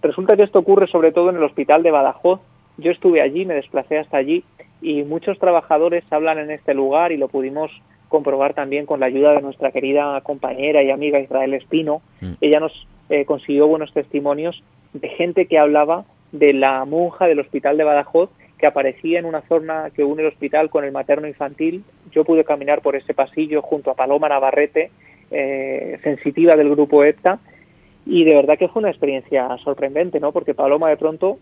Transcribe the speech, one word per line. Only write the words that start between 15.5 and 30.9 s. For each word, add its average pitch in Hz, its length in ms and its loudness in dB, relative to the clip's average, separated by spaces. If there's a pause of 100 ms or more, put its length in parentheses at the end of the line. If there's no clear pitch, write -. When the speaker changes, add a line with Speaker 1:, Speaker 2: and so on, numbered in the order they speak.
Speaker 1:
hablaba 151 440 2 (280)
de 147 220 4
la 135 320 0
monja 170 420 -2
del 151 120 2
hospital 143 380 -4
de 156 80 2
Badajoz 151 440 0 (280)
que 151 100 2
aparecía 143 520 -2
en 170 60 -8
una 156 180 -6
zona 160 520 -4
que 147 80 0
une 156 200 -2
el 156 40 0
hospital 151 420 -2
con 147 140 -2
el 139 80 -8
materno 143 360 -2
infantil. 151 560 -6 (280)
Yo 151 140 2
pude 160 180 4
caminar 143 380 -2
por 139 140 -2
ese - 180 -6
pasillo 151 480 -2
junto 143 300 -4
a 127 40 -4
Paloma 143 340 0
Navarrete, 143 640 0 (380)
eh, 135 760 -6
sensitiva 156 520 2
del 147 140 4
grupo 147 340 4
epta, 170 360 0 (680)
y 170 200 2
de 156 100 6
verdad 143 220 4
que - 100 0
fue 220 140 -4
una 208 80 -2
experiencia 135 580 -4 (160)
sorprendente, 143 560 -4
¿no? 143 120 -2
Porque 151 220 -4
Paloma 151 360 0
de 151 80 0